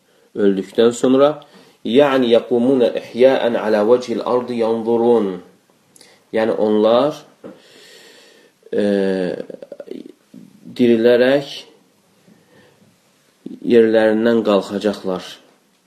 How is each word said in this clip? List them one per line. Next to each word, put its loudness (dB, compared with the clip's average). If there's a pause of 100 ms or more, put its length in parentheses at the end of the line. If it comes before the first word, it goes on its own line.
(360)
öldükdən 0
sonra. 0 (440)
Yəni 2
yaqumuna 0 (100)
ihya'an 0
ala -2
vecihil 0
ardı -4
yanzurun. 0 (920)
Yəni -2
onlar, 0 (1500)
e, -2 (1900)
dirilərək 2 (2250)
yerlərindən 2
qalxacaqlar -4 (600)